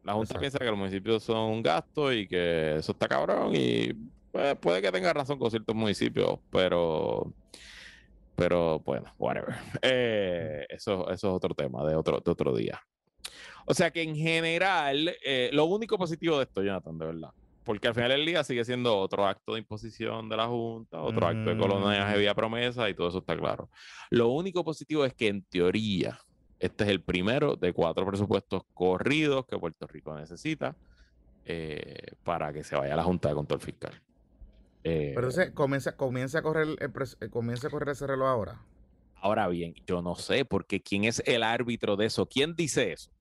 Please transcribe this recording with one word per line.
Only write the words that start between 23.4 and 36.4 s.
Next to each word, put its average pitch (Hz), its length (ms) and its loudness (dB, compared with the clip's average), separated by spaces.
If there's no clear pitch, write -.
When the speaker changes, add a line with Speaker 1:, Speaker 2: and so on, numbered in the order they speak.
Speaker 1:
Lo 117 180 6
único 170 340 -2
positivo 151 420 -2
es 127 100 -2
que 113 120 0
en 101 160 0
teoría 92 760 2
este 92 240 0
es 101 60 2
el 95 120 2
primero 110 540 0
de 90 160 0
cuatro 87 340 0
presupuestos 98 560 0
corridos 131 720 2
que 101 120 -6
Puerto 82 300 -6
Rico 78 260 -14
necesita, 131 640 -6
eh, 78 680 -8
para 78 300 -2
que 76 100 -10
se - 140 -6
vaya 69 180 0
a - 20 2
la 82 60 2
Junta 87 280 2
de 73 40 -2
Control 73 260 -2
Fiscal. - 400 -12
Eh, 76 300 0
Speaker 2:
Pero 123 120 -2
entonces, 143 260 0
¿comienza, 139 440 -2
comienza 131 420 -2
a - 40 -2